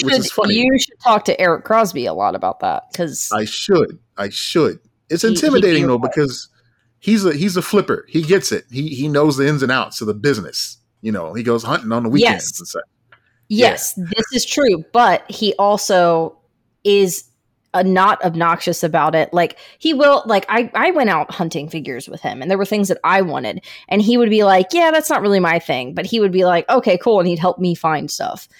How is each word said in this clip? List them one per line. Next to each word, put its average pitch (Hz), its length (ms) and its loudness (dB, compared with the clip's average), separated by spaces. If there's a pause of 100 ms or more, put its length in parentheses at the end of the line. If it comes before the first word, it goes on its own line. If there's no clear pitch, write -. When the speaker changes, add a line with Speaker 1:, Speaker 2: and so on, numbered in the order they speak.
Speaker 1:
which 269 80 2
Speaker 2:
should, 247 120 4
Speaker 1:
is - 60 -6
funny. 208 220 0
Speaker 2:
you 254 240 2
should - 220 -6
talk 214 240 2
to - 160 -2
Eric 175 240 0
Crosby 202 420 0
a 80 80 -4
lot 92 220 -2
about 92 240 -4
that, 90 240 -4 (100)
'cause 151 380 -6
Speaker 1:
I 110 120 -2
should. - 540 -2 (180)
I 101 120 -6
should. 110 500 -2 (320)
It's 170 120 -4
Speaker 2:
He, 226 60 2
he'd 220 60 2
be 311 120 -2
Speaker 1:
intimidating, 190 420 4
though, 123 100 2
Speaker 2:
more 127 100 -4
Speaker 1:
because 139 400 -4 (520)
he's 208 240 2
a, 170 100 2
he's 180 220 -2
a 175 60 -2
flipper. 165 460 0
He 160 140 -2
gets 175 300 0
it. - 180 -6
He, 139 180 -6
he 143 200 -6
knows 147 280 2
the 139 120 2
ins 147 160 0
and 123 80 0
outs 120 280 -4
of 113 60 -6
the 104 80 -2
business. 107 640 -4 (220)
You 110 120 -6
know, 85 220 -6
he 117 80 -8
goes 117 220 0
hunting 123 280 -4
on 117 120 -2
the 113 40 -2
weekends 143 360 2
Speaker 2:
Yes. - 160 -10
Speaker 1:
and 87 80 -18
stuff. - 140 -10 (680)
Yeah. 220 220 4
Speaker 2:
Yes, - 240 -6
this 196 380 -4
is 247 120 -2
true, 202 480 0
but 226 380 4
he 208 240 -2
also 180 840 2 (460)
is, 202 420 2 (500)
uh, 185 80 2
not 190 420 2
obnoxious 170 580 -2
about 156 320 0
it. 156 180 0
Like, 175 240 0 (220)
he 320 160 -2
will, 277 320 4
like, 202 220 0
I, 226 260 0
I 277 180 0
went 262 180 2
out 156 200 -2
hunting 156 380 -6
figures 135 400 -10
with - 140 -16
him, 120 200 -8
and 165 80 -4
there 196 80 0
were 202 60 0
things 202 240 -2
that 185 160 -2
I 190 180 2
wanted, 135 400 -6 (260)
and 202 140 2
he 233 140 2
would 233 140 4
be 214 140 4
like, 190 280 4
"Yeah, 339 180 4
that's 311 200 0
not 285 100 0
really 202 200 2
my 170 200 2
thing," 131 340 -6
but 175 120 -6
he - 120 -4
would 202 140 2
be 185 140 2
like, 175 240 2
"Okay, 220 280 2
cool," 214 220 2
and 175 80 2
he'd 175 100 -2
help 180 220 0
me 180 160 0
find 151 340 -4
stuff. - 380 -8 (120)